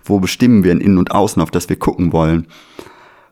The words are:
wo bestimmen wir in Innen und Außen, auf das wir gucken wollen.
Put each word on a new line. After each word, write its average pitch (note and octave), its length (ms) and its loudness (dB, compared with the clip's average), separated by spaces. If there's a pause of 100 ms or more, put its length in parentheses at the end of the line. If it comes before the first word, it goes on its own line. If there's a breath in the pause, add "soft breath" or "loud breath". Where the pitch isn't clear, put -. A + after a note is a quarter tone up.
wo G#2 140 0
bestimmen G2+ 460 2
wir F2+ 80 2
in F2+ 80 0
Innen F#2+ 180 2
und F2+ 140 0
Außen, G2 300 0
auf D#2+ 80 -4
das - 180 -6
wir F2 100 -4
gucken - 340 -2
wollen. E2 340 0 (840 loud breath)